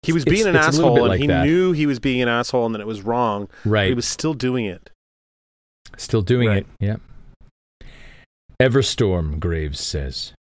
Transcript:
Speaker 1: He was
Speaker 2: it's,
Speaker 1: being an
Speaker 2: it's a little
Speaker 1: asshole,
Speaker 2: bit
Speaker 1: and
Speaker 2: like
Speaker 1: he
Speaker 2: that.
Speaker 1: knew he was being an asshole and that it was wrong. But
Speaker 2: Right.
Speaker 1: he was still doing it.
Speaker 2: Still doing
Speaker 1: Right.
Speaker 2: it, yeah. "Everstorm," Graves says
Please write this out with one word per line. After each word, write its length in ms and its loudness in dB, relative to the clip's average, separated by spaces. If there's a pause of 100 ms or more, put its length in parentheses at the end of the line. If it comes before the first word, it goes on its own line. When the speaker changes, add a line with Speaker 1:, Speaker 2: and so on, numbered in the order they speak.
Speaker 1:
He 100 -2
was 100 0
Speaker 2:
it's, 80 2
Speaker 1:
being 160 2
an 80 2
Speaker 2:
it's 100 4
a 60 4
little 200 2
Speaker 1:
asshole, 40 4
Speaker 2:
bit 80 6
Speaker 1:
and 80 2
Speaker 2:
like 100 0
Speaker 1:
he 60 0
Speaker 2:
that. 180 2
Speaker 1:
knew 280 2
he 120 0
was 140 0
being 240 0
an 40 2
asshole 380 0
and 80 -2
that 80 -6
it 60 -10
was 160 -8
wrong. 440 0 (160)
But 60 -2
Speaker 2:
Right. 200 4
Speaker 1:
he 40 2
was 140 -2
still 260 -4
doing 320 -2
it. 240 -10 (1040)
Speaker 2:
Still 280 -2
doing 240 2
Speaker 1:
Right. 160 2
Speaker 2:
it, 40 -14 (120)
yeah. 160 -2 (1600)
"Everstorm," 800 2
Graves 400 -4
says 540 -8 (120)